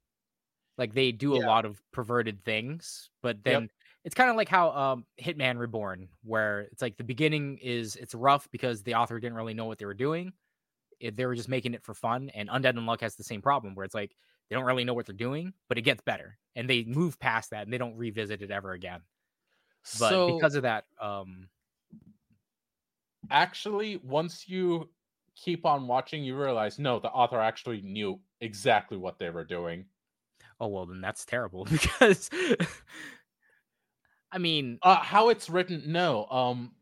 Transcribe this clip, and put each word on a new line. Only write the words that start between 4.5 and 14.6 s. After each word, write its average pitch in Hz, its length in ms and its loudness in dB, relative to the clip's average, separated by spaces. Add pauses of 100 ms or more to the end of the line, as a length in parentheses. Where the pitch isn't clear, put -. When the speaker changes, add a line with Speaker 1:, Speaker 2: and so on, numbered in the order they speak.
Speaker 1:
um, 135 360 0 (140)
Hitman 135 380 -2
Reborn, 104 500 -6 (140)
where 107 400 0
it's - 180 -16
like 120 160 -4
the 123 80 -12
beginning 143 540 0
is, 120 380 -4
it's - 180 -14
rough 139 360 4
because 120 320 -4
the 117 120 -4
author 117 260 0
didn't 117 160 -8
really 113 180 -8
know 113 120 -6
what 110 120 -8
they 104 60 -10
were 101 100 -8
doing. 160 380 -4 (680)
It, 113 160 -8
they 127 100 -2
were 123 100 -2
just 117 140 -8
making 123 240 -2
it 110 100 -16
for 110 100 -14
fun, 127 360 -2
and 104 200 -8
Undead 127 280 2
Unluck 113 240 -2
has 113 140 -6
the 104 80 -16
same 104 180 -8
problem, 120 320 0
where 95 100 -8
it's 95 100 -10
like, 104 220 -8 (340)
they 107 60 -4
don't 131 100 -2